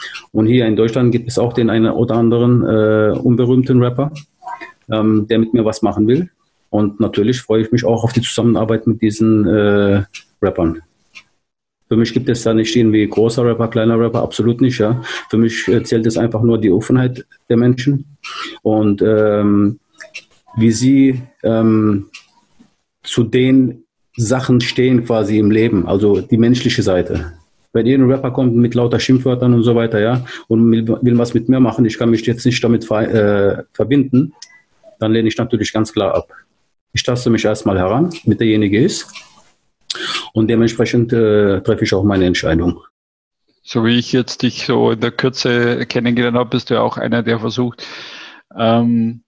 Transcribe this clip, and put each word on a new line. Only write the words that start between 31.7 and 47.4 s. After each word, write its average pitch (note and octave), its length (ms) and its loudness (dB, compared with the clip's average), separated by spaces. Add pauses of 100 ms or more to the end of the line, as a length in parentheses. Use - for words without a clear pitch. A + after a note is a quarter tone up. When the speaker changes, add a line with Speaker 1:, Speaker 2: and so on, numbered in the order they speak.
Speaker 1:
ich G#2+ 120 -2
kann A#2 120 0
mich A2+ 160 0
jetzt A#2+ 200 -2
nicht B2 160 0
damit A2+ 220 0
ver-, A2 300 -2
äh, G2+ 580 2
verbinden, B2+ 640 0 (640)
dann A2 140 0
lehne A2+ 160 2
ich - 80 -6
natürlich A#2 340 -2
ganz A2 220 -4
klar G2 220 0
ab. - 180 -6 (580)
Ich - 120 -4
taste B2 260 -2
mich A2 160 0
erstmal G#2+ 320 -2
heran, A2+ 320 0 (160)
mit G#2+ 160 0
derjenige G#2+ 420 2
ist, - 240 -4 (1300)
und A2 140 0
dementsprechend, A#2 640 0
äh, G#2 480 2
treffe G#2+ 220 -2
ich G#2+ 100 -2
auch G2 100 0
meine G2 220 2
Entscheidung. E2+ 560 -2 (840)
Speaker 2:
So A#2 220 -4
wie A#2+ 120 2
ich A#2+ 140 -4
jetzt B2+ 320 -2
dich - 220 -2
so A#2 260 2
in A2+ 80 -4
der A#2 120 -2
Kürze B2 760 -2
kennengelernt A#2+ 500 -2
habe, A#2+ 140 -2
bist B2 180 -4
du A#2+ 60 0
ja A2+ 60 0
auch A2+ 160 -2
einer, A#2 260 -2
der A2+ 160 -2
versucht, A#2 440 -6 (720)